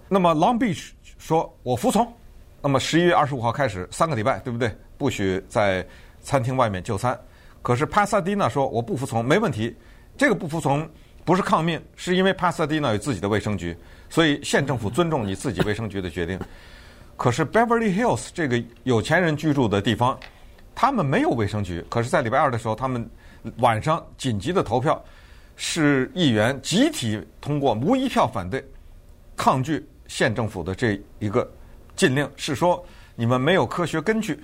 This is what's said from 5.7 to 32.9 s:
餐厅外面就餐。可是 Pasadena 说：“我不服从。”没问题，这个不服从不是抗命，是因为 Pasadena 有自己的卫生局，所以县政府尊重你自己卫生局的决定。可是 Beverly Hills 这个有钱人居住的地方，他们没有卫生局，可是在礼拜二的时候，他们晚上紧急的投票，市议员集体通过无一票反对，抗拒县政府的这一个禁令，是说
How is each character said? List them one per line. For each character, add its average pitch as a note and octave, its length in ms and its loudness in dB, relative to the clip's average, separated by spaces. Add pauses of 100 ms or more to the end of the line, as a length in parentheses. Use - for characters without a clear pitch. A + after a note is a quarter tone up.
餐 C#3 180 0
厅 B2+ 160 -2
外 B2 100 4
面 F#2+ 140 -4
就 G2+ 160 -4
餐。 B2 200 -2 (440)
可 B2 140 0
是 C#3+ 100 0
Pasadena G3 640 0
说 C#3 180 0
：“我 A#2 140 -2
不 E3 160 -6
服 B2+ 80 -6
从。” A#2 180 -2
没 C#3 140 4
问 G#3+ 120 2
题， A2+ 240 -2 (440)
这 C#4+ 100 2
个 A#3+ 60 2
不 F3+ 140 -4
服 D#3+ 120 -4
从 D3 300 -2 (340)
不 E3 120 4
是 F#3 80 2
抗 F#3+ 200 2
命， E3 160 -2 (160)
是 F3+ 200 -2
因 F#3 80 4
为 F#3+ 100 4
Pasadena D#3 600 0
有 G#2 40 0
自 C3 160 -4
己 F2 80 -4
的 G2 80 -2
卫 G#2 100 2
生 G#2 160 -2
局， E2+ 220 -6 (320)
所 E3 160 4
以 C#3+ 180 0
县 F3+ 220 0
政 C#3+ 100 -2
府 G#2 140 -4
尊 E3 180 2
重 D3 180 -2
你 F#2+ 100 -4
自 G#2 180 -4
己 E2+ 80 -2
卫 G#2 120 0
生 A2 140 -6
局 F#2+ 140 -6
的 F2+ 80 -6
决 E2+ 160 -4
定。 F#2 120 -4 (760)
可 - 160 2
是 D3+ 140 0
Beverly A3+ 500 2
Hills G3+ 380 0
这 E3 140 -2
个 A#2+ 140 0 (220)
有 A#2+ 160 2
钱 D3+ 220 2
人 D#3 160 2
居 D#3 160 0
住 C3 140 2
的 G2 120 2
地 G#2+ 140 2
方， A#2+ 260 0 (540)
他 B3+ 180 2
们 G#3+ 140 0
没 D3 160 2
有 D#4+ 80 2
卫 A2+ 180 0
生 G#2 160 -4
局， F2 260 -6
可 A#2 120 0
是 A#2 80 -6
在 D#3+ 140 2
礼 A2+ 60 -4
拜 C3 100 2
二 D3+ 100 2
的 A#2+ 80 -2
时 A2 100 -6
候， A2 80 -2
他 C3 120 -4
们 A#2+ 200 -6 (500)
晚 A#2 240 2
上 D#3+ 240 -2 (120)
紧 A2+ 220 -2
急 C3 140 -4
的 F#3 100 4
投 B2 160 -2
票， C#3+ 220 0 (540)
市 C#3+ 580 0
议 E3+ 160 2
员 A#2 320 2
集 B3 300 2
体 G#2+ 300 -4 (200)
通 D3 180 -2
过 C3+ 140 2
无 C#3+ 220 0
一 C4 120 -2
票 F3 200 2
反 F#2 220 -6
对， B2+ 140 -6 (720)
抗 D3 260 2
拒 C#3+ 240 -4 (220)
县 C#3 260 0
政 G#2+ 140 -2
府 F#2+ 160 -8
的 F#2 100 -4
这 G2+ 260 0 (200)
一 G#2 100 -4
个 A2+ 200 0 (460)
禁 C#3+ 200 2
令， C#3 200 -2
是 - 200 -6
说 F3 280 0 (320)